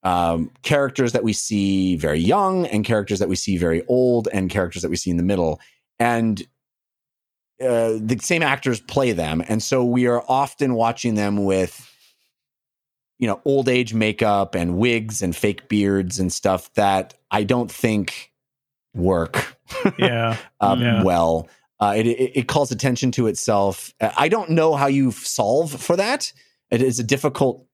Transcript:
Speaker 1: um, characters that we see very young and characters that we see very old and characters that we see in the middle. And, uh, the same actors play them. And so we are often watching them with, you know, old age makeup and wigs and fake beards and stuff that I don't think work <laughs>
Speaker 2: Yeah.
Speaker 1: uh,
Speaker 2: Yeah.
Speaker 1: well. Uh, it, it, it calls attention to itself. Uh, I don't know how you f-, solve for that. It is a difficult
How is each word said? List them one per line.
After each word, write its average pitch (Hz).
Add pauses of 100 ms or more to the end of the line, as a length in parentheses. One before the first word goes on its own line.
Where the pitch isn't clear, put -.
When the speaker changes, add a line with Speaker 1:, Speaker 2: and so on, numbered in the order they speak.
Speaker 1:
um, 85 (120)
characters 135
that 104
we 110
see 98
very 78
young 185
and 107
characters 104
that 98
we 95
see 98
very 82
old 123
and 95
characters 87
that 85
we 85
see -
in 87
the 85
middle. 90 (400)
And, 113 (1200)
uh, 117
the 110
same 170
actors 135
play 127
them. 80
And 110
so 127
we 123
are 120
often 135
watching 113
them 101
with, 95 (1300)
you 120
know, 101
old 139
age 123
makeup 107
and 87
wigs 110
and 90
fake -
beards 98
and 92
stuff -
that 98 (160)
I 107
don't 120
think - (640)
work 87 (200)
<laughs> 494
Speaker 2:
Yeah. 117 (240)
Speaker 1:
uh, 98
Speaker 2:
Yeah. 117
Speaker 1:
well. 85 (320)
Uh, 104
it, 113
it, 123
it 127
calls 143
attention 123
to 120
itself. 98
Uh, 110
I 156
don't 190
know 160
how 143
you 139
f-, 110
solve 135 (100)
for -
that. 226 (380)
It 120
is 127
a 123
difficult 135